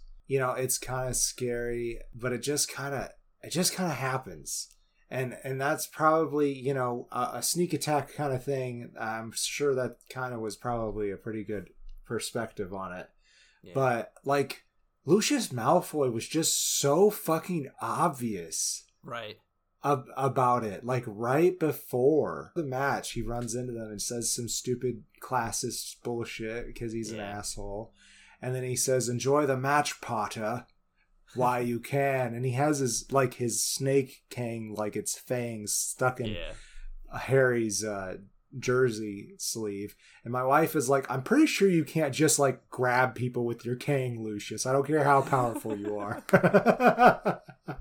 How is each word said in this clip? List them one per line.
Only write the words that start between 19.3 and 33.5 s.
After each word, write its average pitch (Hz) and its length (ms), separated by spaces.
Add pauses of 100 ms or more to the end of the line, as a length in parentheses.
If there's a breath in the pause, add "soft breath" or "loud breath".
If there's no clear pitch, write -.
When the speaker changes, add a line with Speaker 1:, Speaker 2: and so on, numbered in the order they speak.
Speaker 1:
ab-, 139 320
about 123 480
it. 98 200
Like, 123 220
right 131 500
before 127 1000
the 170 80
match, 131 480
he 117 100
runs 117 320
into 123 180
them 113 160
and 104 140
says 120 300
some 117 160
stupid 123 560 (180)
classist - 800
bullshit 117 640
because 117 260
he's 113 200
an 110 60
Speaker 2:
Yeah. 104 200
Speaker 1:
asshole. 104 540 (500 loud breath)
And 127 100
then 127 120
he 123 100
says, 127 340
"Enjoy 127 380
the 135 100
match, 143 440
Potter, 113 640 (720)
while 123 260
you 120 160
can." 131 560
And 123 100
he 131 80
has 143 280
his, 123 320
like, 131 220
his 117 300